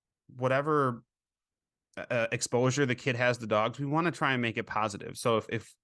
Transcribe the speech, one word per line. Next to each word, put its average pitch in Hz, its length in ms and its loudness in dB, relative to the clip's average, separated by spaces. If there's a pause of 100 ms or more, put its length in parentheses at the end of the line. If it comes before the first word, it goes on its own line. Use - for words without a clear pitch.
(360)
whatever, 131 640 2 (1080)
uh, 117 200 2
exposure 127 540 2
the 123 100 2
kid 120 220 -2
has 123 220 2
to 120 80 -10
dogs, 107 320 2
we 143 80 -4
wanna 160 240 0
try 143 240 0
and 123 80 0
make 117 160 -2
it 110 80 -4
positive. 107 500 -4
So 117 220 2
if, - 100 -6
if, - 360 -6